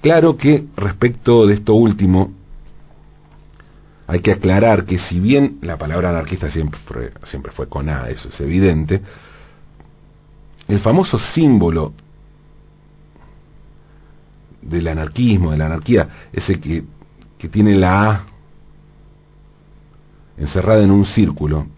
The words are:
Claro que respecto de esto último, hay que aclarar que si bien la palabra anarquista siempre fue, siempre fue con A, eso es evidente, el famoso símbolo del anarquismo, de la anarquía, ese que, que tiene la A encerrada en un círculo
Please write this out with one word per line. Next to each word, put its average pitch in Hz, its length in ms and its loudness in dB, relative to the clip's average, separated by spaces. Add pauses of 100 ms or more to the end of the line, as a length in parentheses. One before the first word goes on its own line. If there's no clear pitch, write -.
Claro 160 340 4
que 147 300 2 (100)
respecto 113 720 2
de 104 80 4
esto 104 180 0
último, 98 600 2 (1700)
hay 87 120 -2
que 101 140 2
aclarar 101 520 2
que 90 140 -4
si 87 200 -6
bien 135 420 2
la 85 160 -10
palabra 87 320 -4
anarquista 82 400 -6
siempre 76 360 -6
fue, 58 280 -12 (100)
siempre 69 300 -14
fue - 140 -10
con 71 220 -8
A, 64 200 -8
eso - 180 -12
es - 140 -20
evidente, 85 600 0 (1700)
el 101 140 0
famoso 120 360 2 (160)
símbolo 87 600 2 (2750)
del 82 260 -6
anarquismo, 82 640 -2
de 76 60 -2
la 78 100 -2
anarquía, 80 420 0 (240)
ese 95 260 -4
que, 78 240 -8 (540)
que - 100 -16
tiene 104 280 2
la 95 360 2
A 98 120 -4 (2250)
encerrada 104 460 0
en 98 80 6
un 101 140 4
círculo 76 600 -2 (120)